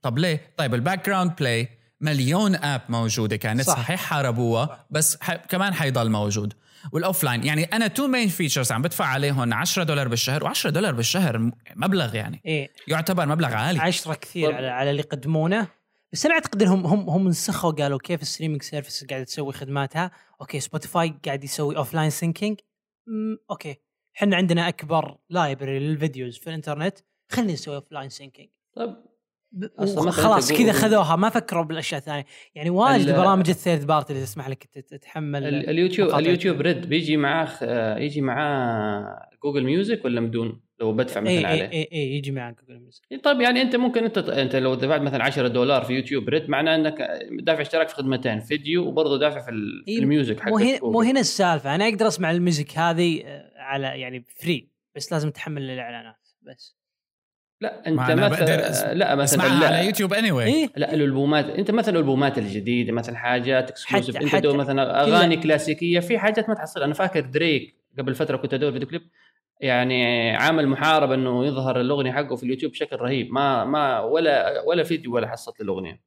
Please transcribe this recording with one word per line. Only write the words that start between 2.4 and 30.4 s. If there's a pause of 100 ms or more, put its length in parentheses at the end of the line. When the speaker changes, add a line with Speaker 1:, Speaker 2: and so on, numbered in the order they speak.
Speaker 1:
آب
موجودة
كانت،
Speaker 2:
صح.
Speaker 1:
صحيح
حاربوها،
Speaker 2:
صح.
Speaker 1:
بس
ح-،
كمان
حيضل
موجود. (400)
والأوفلاين،
يعني
أنا
تو
مين
فيتشرز
عم
بدفع
عليهم
عشرة
دولار
بالشهر،
وعشرة
دولار
بالشهر
م-، (240)
مبلغ
يعني.
Speaker 2:
إيه. (180)
Speaker 1:
يعتبر
مبلغ
عالي.
Speaker 2:
عشرة
كثير
Speaker 3:
طب.
Speaker 2:
على،
على
اللي
يقدمونه. (440)
بس
أنا
أعتقد
إنهم
هم،
هم
نسخوا
قالوا
كيف
الستريمينج
سيرفيس
قاعدة
تسوي
خدماتها. (300)
أوكي،
سبوتيفاي (100)
قاعد
يسوي
أوفلاين
سينكينج. (480)
مم، (120)
أوكي. (360)
حنا
عندنا
أكبر (160)
library
للفيديوز
في
الإنترنت، (300)
خلينا
نسوي
offline
syncing. (280)
Speaker 3:
طيب. (560)
Speaker 2:
ب-، (140)
Speaker 3:
أصلا
Speaker 2:
وخ-،
Speaker 3:
مثلا
Speaker 2:
خلاص